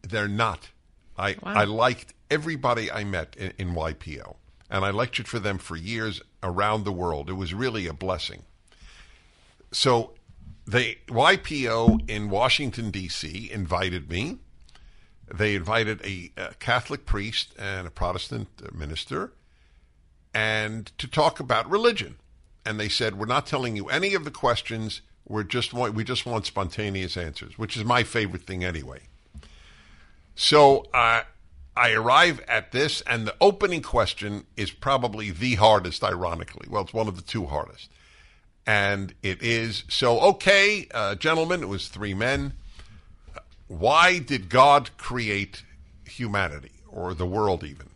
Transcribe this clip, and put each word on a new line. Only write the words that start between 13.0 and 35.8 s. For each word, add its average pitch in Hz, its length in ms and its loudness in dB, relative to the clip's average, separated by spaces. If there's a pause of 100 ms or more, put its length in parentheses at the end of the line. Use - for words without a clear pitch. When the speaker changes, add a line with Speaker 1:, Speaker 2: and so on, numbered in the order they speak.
Speaker 1:
C 90 440 -10
invited 90 560 -4
me. 120 300 -4 (920)
They 104 220 0
invited 104 500 -2
a, 92 320 -10
a - 180 -10
Catholic - 520 -4
priest 107 520 -4
and 95 280 -8
a 85 40 -12
Protestant - 840 -6
minister, 107 580 -8 (1000)
and 110 640 -2
to - 80 -8
talk 139 320 2
about 123 320 0
religion. 214 460 2 (480)
And 107 160 -4
they 107 80 -2
said, 107 300 -2
"We're 107 80 -4
not 135 200 0
telling 123 300 -2
you 98 140 -6
any 196 240 0
of 165 100 -2
the 151 60 -8
questions. 117 720 -2 (260)
We're 107 160 -4
just 120 300 -4
want, 120 200 -2
we 110 100 -2
just 123 220 -4
want 113 200 -4
spontaneous 98 720 -4
answers," 82 420 -10
which 110 180 -6
is 107 80 -4
my 123 200 4
favorite 101 380 -2
thing 90 220 -6
anyway. 67 380 -8 (1300)
So, 143 580 8
uh, 117 280 4 (540)
I 120 160 6
arrive 127 560 4
at 113 240 -2
this, 143 300 0
and 113 240 -2
the 104 140 -6
opening 190 420 4
question 104 640 -2 (100)
is 104 140 -4
probably 113 600 -2
the 110 260 0
hardest, 101 460 6